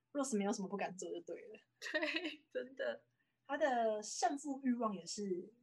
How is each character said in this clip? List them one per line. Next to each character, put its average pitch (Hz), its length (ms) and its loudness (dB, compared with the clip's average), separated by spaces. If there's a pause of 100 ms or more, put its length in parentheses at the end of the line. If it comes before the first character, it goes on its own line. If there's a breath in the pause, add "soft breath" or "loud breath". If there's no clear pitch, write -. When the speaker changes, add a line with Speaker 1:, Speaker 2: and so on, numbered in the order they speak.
(120)
Speaker 1:
Rose 269 260 2
没 196 80 4
有 208 80 4
什 208 80 -4
么 190 60 -4
不 196 100 -4
敢 180 180 -2
做 170 160 -6
就 175 100 -4
对 165 260 -8
了。 - 120 -16 (200)
Speaker 2:
对， 311 720 -2
真 254 220 -4
的。 240 280 -2 (420)
Speaker 1:
他 285 120 -2
的 233 440 4
胜 302 360 0
负 277 260 -4
欲 254 120 6
望 226 200 2
也 165 100 -8
是 196 460 -2 (100)